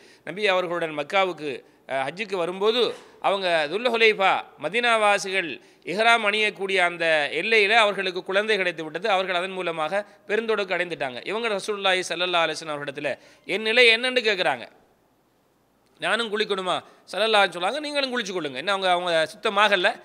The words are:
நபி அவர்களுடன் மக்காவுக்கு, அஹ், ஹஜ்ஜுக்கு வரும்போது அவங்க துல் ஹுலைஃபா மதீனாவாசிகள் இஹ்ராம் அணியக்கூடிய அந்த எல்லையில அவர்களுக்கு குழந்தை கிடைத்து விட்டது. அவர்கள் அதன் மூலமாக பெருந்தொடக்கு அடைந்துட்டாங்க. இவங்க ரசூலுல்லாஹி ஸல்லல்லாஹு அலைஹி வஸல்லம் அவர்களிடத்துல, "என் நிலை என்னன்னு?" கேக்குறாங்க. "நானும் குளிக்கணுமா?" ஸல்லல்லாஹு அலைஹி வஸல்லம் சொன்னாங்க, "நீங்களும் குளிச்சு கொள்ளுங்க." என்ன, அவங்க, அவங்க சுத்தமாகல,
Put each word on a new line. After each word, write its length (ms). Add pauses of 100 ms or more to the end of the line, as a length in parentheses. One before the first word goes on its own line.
(240)
நபி 220
அவர்களுடன் 520
மக்காவுக்கு, 680 (220)
அஹ், 220
ஹஜ்ஜுக்கு 260
வரும்போது 600 (260)
அவங்க 500
துல் 200
ஹுலைஃபா 540 (180)
மதீனாவாசிகள் 1000 (240)
இஹ்ராம் 400
அணியக்கூடிய 520
அந்த 560
எல்லையில 380
அவர்களுக்கு 540
குழந்தை 320
கிடைத்து 260
விட்டது. 260
அவர்கள் 260
அதன் 160
மூலமாக 560 (200)
பெருந்தொடக்கு 480
அடைந்துட்டாங்க. 520
இவங்க 220
ரசூலுல்லாஹி 600
ஸல்லல்லாஹு 400
அலைஹி 100
வஸல்லம் 60
அவர்களிடத்துல, 540 (260)
"என் 180
நிலை 340
என்னன்னு?" 280
கேக்குறாங்க. 440 (1300)
"நானும் 400
குளிக்கணுமா?" 440 (300)
ஸல்லல்லாஹு 20
அலைஹி 360
வஸல்லம் 120
சொன்னாங்க, 180
"நீங்களும் 380
குளிச்சு 120
கொள்ளுங்க." 240
என்ன, 180
அவங்க, 180
அவங்க 420
சுத்தமாகல, 720